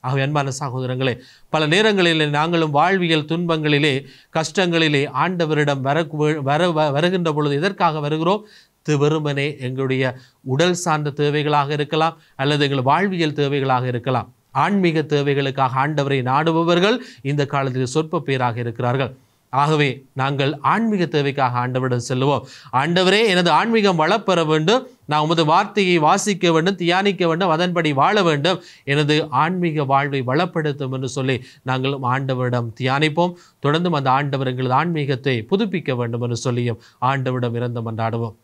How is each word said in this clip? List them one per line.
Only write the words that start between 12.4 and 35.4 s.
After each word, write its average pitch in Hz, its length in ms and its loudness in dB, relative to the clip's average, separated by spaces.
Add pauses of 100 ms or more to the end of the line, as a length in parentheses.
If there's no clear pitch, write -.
எங்கள் 139 180 0
வாழ்வியல் 170 500 0
தேவைகளாக 135 540 0
இருக்கலாம். 123 460 -4 (180)
ஆன்மீக 170 500 2
தேவைகளுக்காக 139 760 0
ஆண்டவரை 139 460 0
நாடுபவர்கள் 165 760 2 (240)
இந்த 143 240 -2
காலத்தில் 135 400 -2
சொற்ப 156 340 -2
பேராக 127 400 -2
இருக்கிறார்கள். 123 540 -2 (360)
ஆகவே 143 640 0
நாங்கள் 139 480 -2
ஆன்மீக 196 460 0
தேவைக்காக 131 640 0
ஆண்டவரிடம் 127 400 -2
செல்லுவோம். 135 340 0 (300)
"ஆண்டவரே, 185 540 2
எனது 180 240 2
ஆன்மீகம் 196 460 2
வளப்பெற 175 480 2
வேண்டும், 156 420 2 (180)
நான் 151 160 0
உமது 160 240 2
வார்த்தையை 185 540 2
வாசிக்க 180 540 2
வேண்டும், 170 240 2
தியானிக்க 180 520 0
வேண்டும், 170 200 0
அதன்படி 170 440 0
வாழ 175 300 2
வேண்டும், 170 400 0 (220)
எனது 151 460 2
ஆன்மீக 156 540 0
வாழ்வை 139 380 0
வளப்படுத்தும்" 147 680 -2
என்று 131 160 -6
சொல்லி 131 360 -2 (180)
நாங்கள் 131 400 -2
ஆண்டவரிடம் 123 760 -2
தியானிப்போம். 151 520 0 (300)
தொடர்ந்தும் 165 320 0
அந்த 135 160 0
ஆண்டவர் 135 360 0
எங்களது 127 280 -2
ஆன்மீகத்தை 139 680 -2